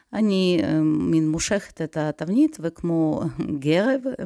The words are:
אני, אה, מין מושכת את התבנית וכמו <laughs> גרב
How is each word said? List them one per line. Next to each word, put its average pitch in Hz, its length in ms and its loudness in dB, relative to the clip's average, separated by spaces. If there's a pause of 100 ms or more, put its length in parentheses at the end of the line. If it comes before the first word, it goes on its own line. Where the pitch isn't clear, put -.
(120)
אני, 190 520 2
אה, 156 180 2
מין 156 460 2
מושכת - 540 -4
את 151 140 -8
התבנית 175 640 0
וכמו 165 600 0 (120)
<laughs> 147 320 -6
גרב 208 360 2 (240)